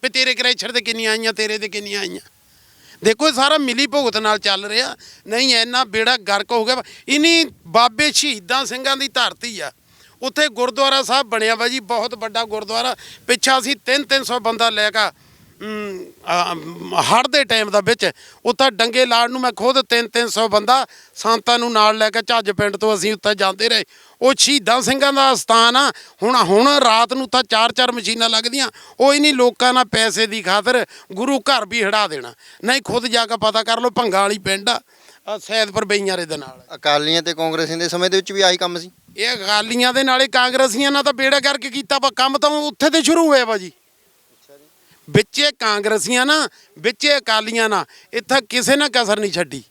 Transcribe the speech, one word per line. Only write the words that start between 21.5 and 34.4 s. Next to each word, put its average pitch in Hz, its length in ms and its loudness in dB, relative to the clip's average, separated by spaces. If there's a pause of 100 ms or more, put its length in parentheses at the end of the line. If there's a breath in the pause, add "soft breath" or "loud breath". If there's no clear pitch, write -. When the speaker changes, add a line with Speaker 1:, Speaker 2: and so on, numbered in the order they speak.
Speaker 1:
ਨੂੰ 240 140 -2
ਨਾਲ 214 260 4
ਲੈ 220 120 2
ਕੇ 226 160 -2
ਝੱਜ 226 240 0
ਪਿੰਡ 202 260 -2
ਤੋਂ 214 180 0
ਅਸੀਂ 202 180 -2
ਉੱਥੇ 208 220 -2
ਜਾਂਦੇ 196 340 0
ਰਹੇ। 220 160 0 (380 soft breath)
ਉਹ 262 160 6
ਸ਼ਹੀਦਾਂ 240 440 2
ਸਿੰਘਾਂ 269 300 2
ਦਾ 269 200 4
ਅਸਥਾਨ 233 440 4
ਆ। 269 160 2 (300 loud breath)
ਹੁਣ, 247 140 2
ਹੁਣ 208 320 4
ਰਾਤ 240 440 4
ਨੂੰ 262 160 -4
ਤਾਂ 247 140 0
ਚਾਰ 226 300 0
ਚਾਰ 247 200 0
ਮਸ਼ੀਨਾਂ 226 380 -2
ਲੱਗਦੀਆਂ। 233 380 -2 (320 loud breath)
ਉਹ 277 140 6
ਇਨੀ 294 180 4
ਲੋਕਾਂ 247 420 2
ਨਾਲ 254 100 4
ਪੈਸੇ 220 420 0
ਦੀ 214 160 -6
ਖਾਤਰ 202 440 0 (260 loud breath)
ਗੁਰੂ 254 280 -2
ਘਰ 240 260 0
ਵੀ 226 160 -4
ਹੜਾ 202 260 0
ਦੇਣਾ। 123 260 -12 (300 loud breath)
ਨਹੀਂ, 247 200 0
ਖੁਦ 240 220 -4
ਜਾ 233 200 0
ਕੇ 226 100 -4
ਪਤਾ 214 260 0
ਕਰ 226 180 -2
ਲਓ, 247 100 0
ਭੰਗਾਂ 202 300 0
ਵਾਲੀ 202 180 0
ਪਿੰਡ 196 300 -4